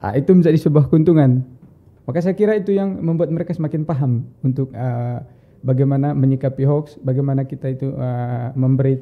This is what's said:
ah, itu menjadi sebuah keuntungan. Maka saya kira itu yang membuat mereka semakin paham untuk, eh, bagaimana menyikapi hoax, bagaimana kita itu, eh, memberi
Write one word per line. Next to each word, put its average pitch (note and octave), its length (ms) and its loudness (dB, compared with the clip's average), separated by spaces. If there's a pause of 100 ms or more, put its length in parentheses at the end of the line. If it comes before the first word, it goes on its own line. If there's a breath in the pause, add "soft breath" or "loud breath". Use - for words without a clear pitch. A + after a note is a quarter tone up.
ah, G#2 160 -4
itu D3 160 2
menjadi E3+ 240 6
sebuah D3 320 4
keuntungan. D3+ 560 4 (640)
Maka D#3+ 160 -4
saya F#3+ 80 0
kira G#3 240 2
itu G3+ 160 -2
yang G3 240 -2
membuat E3 320 -2
mereka E3 240 -4
semakin D#3 320 -4
paham C3 400 -2 (160)
untuk, C3+ 320 -2
eh, A#2+ 480 -6 (400 soft breath)
bagaimana C#3 560 0
menyikapi C3+ 480 0
hoax, D3 400 -2
bagaimana C3+ 400 -2
kita C3 320 -8
itu, C3+ 160 -6
eh, B2 640 -6
memberi C3 460 2